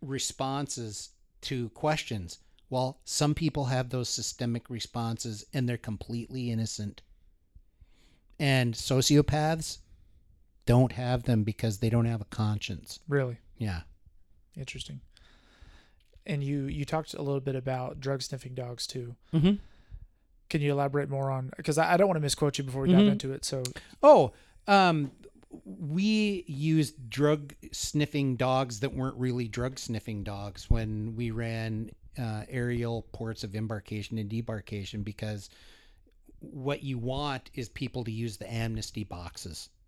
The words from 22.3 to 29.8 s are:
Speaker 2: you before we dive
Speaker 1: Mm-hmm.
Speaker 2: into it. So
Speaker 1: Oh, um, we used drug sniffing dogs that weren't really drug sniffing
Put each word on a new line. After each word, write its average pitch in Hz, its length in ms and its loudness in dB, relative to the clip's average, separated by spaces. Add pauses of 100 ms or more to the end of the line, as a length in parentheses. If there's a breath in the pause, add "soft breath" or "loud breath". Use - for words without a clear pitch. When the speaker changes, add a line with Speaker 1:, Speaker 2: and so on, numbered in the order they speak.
Speaker 2:
you 139 60 -4
before 131 180 -4
we 135 100 4
dive 185 80 12
Speaker 1:
Mm-hmm. 208 120 8
Speaker 2:
into 143 200 -2
it. - 120 -8
So 131 180 -4 (400 loud breath)
Speaker 1:
Oh, 226 300 12 (340 soft breath)
um, 175 440 6 (540)
we 196 840 0
used 143 640 2
drug 147 440 2 (180)
sniffing 143 640 0
dogs 127 440 0
that 139 140 -2
weren't 131 220 -4
really 123 320 -2
drug 123 300 -4
sniffing 107 440 -6